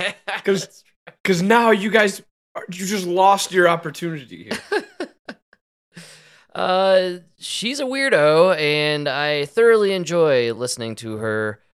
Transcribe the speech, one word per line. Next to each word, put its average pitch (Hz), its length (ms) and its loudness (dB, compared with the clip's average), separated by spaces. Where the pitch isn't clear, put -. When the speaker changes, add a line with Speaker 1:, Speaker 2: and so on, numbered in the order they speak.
Speaker 1:
<laughs> - 360 -10
Speaker 2:
'Cause, 196 180 0
Speaker 1:
That's - 200 -18
true. - 320 -20
Speaker 2:
'cause 180 180 0
now 226 300 4
you 214 180 0
guys, 202 320 2
are, - 180 -12
you 180 140 -8
just 190 200 -4
lost 190 460 2
your 180 160 4
opportunity 156 760 -6
here. - 400 -8
Speaker 1:
<laughs> - 260 -20
Uh, 185 640 2
she's 247 400 -8
a 285 60 -4
weirdo, 185 720 4
and 151 500 0
I 147 380 -2
thoroughly 220 460 4
enjoy 156 600 0
listening 113 440 -8
to 110 220 -10
her 107 420 -4